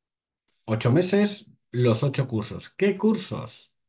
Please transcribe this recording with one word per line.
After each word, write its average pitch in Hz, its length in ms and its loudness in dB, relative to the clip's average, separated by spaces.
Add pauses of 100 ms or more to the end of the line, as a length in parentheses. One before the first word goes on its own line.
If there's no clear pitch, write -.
(640)
Ocho 110 280 0
meses, 196 580 2 (220)
los 120 320 2
ocho 135 240 -2
cursos. 104 420 -6
¿Qué 190 260 0
cursos? - 800 -4 (140)